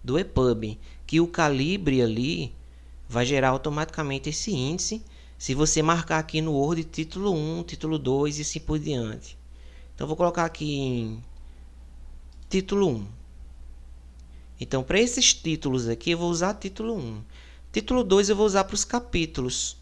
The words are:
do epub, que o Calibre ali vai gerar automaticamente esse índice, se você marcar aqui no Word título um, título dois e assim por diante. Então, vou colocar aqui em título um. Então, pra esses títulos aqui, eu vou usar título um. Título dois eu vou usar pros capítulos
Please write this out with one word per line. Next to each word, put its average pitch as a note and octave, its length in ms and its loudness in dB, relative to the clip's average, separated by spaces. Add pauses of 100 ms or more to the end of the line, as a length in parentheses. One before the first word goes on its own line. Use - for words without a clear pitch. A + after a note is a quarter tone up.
do C3 160 2
epub, A#2 600 2 (280)
que D#3+ 120 4
o E3+ 80 6
Calibre D3 760 4
ali B2+ 520 0 (540)
vai A#2+ 160 2
gerar C3+ 240 4
automaticamente D3 800 -2
esse F3 220 -4
índice, F3 520 -2 (340)
se - 180 -2
você D3+ 260 4
marcar E3 380 4
aqui D#3 200 -2
no D#3+ 140 0
Word D#3 300 2
título F3 500 -2
um, D#3+ 300 -2
título D#3 340 -4
dois C#3+ 400 2
e D3+ 60 -6
assim D#3 160 -4
por D#3 180 -2
diante. B2+ 580 -4 (600)
Então, - 100 -4
vou D3+ 100 -2
colocar F3 300 2
aqui D3+ 340 -4
em A#2 440 -2 (1200)
título F#3+ 420 2
um. G#2+ 180 -2 (1500)
Então, C3 240 -2
pra F3+ 160 4
esses B3 340 6
títulos C3 560 0
aqui, A#2 220 0
eu E3+ 80 4
vou F3 100 2
usar F3 240 2
título G#3+ 420 -6
um. A2+ 280 -6 (480)
Título B3 320 2
dois G3 260 6
eu G#3+ 60 6
vou G#3 100 4
usar G3 200 4
pros G3+ 180 -2
capítulos D#3+ 1000 -2